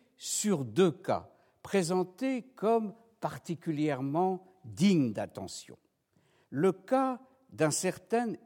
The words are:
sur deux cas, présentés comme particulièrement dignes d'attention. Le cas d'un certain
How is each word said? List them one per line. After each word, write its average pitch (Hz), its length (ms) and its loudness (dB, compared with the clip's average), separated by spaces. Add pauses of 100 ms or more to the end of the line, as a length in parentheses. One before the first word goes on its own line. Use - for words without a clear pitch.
(160)
sur 180 480 -2
deux 143 260 4
cas, 95 400 -4 (320)
présentés 185 800 -2 (140)
comme 220 380 0 (260)
particulièrement 151 1200 -2 (200)
dignes 135 480 2
d'attention. 95 640 -10 (760)
Le 165 220 2
cas 262 480 -2 (300)
d'un 151 200 2
certain 208 640 -2 (140)